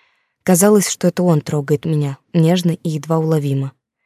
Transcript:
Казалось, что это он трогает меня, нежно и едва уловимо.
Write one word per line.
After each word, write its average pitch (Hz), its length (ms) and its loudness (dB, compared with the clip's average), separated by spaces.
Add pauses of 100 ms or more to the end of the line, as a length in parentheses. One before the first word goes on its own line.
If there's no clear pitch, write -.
(440)
Казалось, 196 440 4
что - 220 -2
это 180 140 -4
он 160 180 2
трогает 147 420 -4
меня, 147 360 -4 (120)
нежно 170 400 2
и - 160 -6
едва 156 300 -2
уловимо. 143 560 -2 (320)